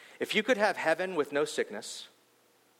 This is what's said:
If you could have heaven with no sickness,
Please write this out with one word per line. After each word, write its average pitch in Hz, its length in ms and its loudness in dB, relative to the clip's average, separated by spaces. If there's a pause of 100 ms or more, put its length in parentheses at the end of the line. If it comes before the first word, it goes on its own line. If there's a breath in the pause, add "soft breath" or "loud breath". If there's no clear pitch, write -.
(200 loud breath)
If - 140 -4
you 208 80 4
could 240 160 2
have 196 180 2
heaven 175 400 0
with 143 160 0
no 143 140 2
sickness, - 640 -6 (720)